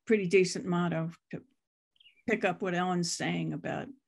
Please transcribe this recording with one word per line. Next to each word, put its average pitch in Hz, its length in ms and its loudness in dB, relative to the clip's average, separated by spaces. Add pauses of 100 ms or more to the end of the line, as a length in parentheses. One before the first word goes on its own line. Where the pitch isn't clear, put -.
pretty 208 200 2
decent 180 380 4
motto 170 460 0 (200)
to - 120 -12 (840)
pick 240 180 0
up 180 180 0
what 180 120 -2
Ellen's 175 380 0
saying 165 400 -4
about 143 340 -6 (220)